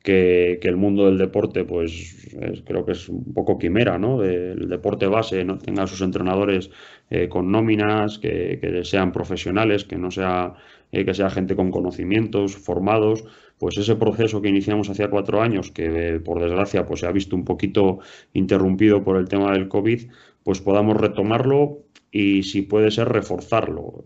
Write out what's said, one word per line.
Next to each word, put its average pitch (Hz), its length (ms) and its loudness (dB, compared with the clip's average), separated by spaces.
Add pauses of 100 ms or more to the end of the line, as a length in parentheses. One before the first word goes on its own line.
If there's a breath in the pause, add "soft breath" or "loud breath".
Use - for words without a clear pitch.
que, 90 580 4
que 92 80 -2
el 90 80 2
mundo 101 300 2
del 95 120 6
deporte, 95 460 0
pues, 82 760 -6
es, - 220 -8
creo 90 220 -4
que 90 80 -2
es 85 160 -10
un 87 260 -8
poco 92 240 0
quimera, 92 400 0
¿no? 120 220 0
De, 90 320 -2
el 90 160 -6
deporte 95 380 -2
base, 98 380 0
¿no? 95 140 -4
Tenga 98 280 -4
sus 95 160 -6
entrenadores, 92 680 0 (400 loud breath)
eh, 87 180 0
con 90 220 -2
nóminas, 107 680 2
que, 87 420 -4
que 87 240 -4
sean 90 280 2
profesionales, 95 720 -2
que 87 120 -10
no 90 140 -4
sea, 90 440 -2 (380 loud breath)
eh, 98 120 0
que 95 80 0
sea 95 160 2
gente 95 280 -2
con 92 140 2
conocimientos, 98 840 -2
formados. 107 680 0 (340 loud breath)
Pues 87 200 -4
ese 104 180 2
proceso 107 460 0
que 101 80 2
iniciamos 101 400 0
hacía 101 180 -2
cuatro 101 320 0
años, 110 300 0
que, 85 160 -6
eh, 82 340 -2
por 85 220 -4
desgracia, 90 420 0
pues, 85 160 -6
se 87 60 -2
ha 87 40 0
visto 98 240 -2
un 90 100 -2
poquito 95 560 0 (340 loud breath)
interrumpido 95 680 4
por 95 140 0
el 92 120 0
tema 98 240 0
del 95 140 0
covid, 110 440 -2 (340 soft breath)
pues 98 160 -2
podamos 104 380 2
retomarlo 120 800 2 (320)
y, 101 320 2
si 95 200 -2
puede 107 280 2
ser, 113 180 0
reforzarlo, 95 960 -2